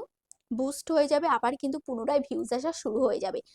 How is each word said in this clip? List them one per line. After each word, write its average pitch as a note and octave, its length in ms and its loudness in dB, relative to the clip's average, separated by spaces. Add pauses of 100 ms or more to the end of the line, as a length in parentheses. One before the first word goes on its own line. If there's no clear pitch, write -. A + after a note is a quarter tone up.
(520)
বুস্ট C4 400 -2
হয়ে D4+ 160 4
যাবে, D4 200 2
আবার B3 280 2
কিন্তু C#4 240 -4
পুনরায় C4+ 420 0
ভিউজ - 320 -4
আসা C4 200 0
শুরু - 280 -4
হয়ে A3+ 180 2
যাবে। F#3+ 200 -4 (160)